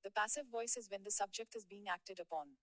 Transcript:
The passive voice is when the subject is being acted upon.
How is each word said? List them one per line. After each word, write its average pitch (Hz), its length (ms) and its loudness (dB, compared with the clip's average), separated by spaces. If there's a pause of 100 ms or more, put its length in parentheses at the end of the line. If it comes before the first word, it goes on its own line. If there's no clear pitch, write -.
The 202 80 -8
passive 226 360 4
voice 233 300 0
is 220 120 -10
when 196 160 -8
the 208 60 -2
subject 208 440 0
is 214 120 -10
being 202 220 -12
acted 180 300 -6
upon. 151 440 -8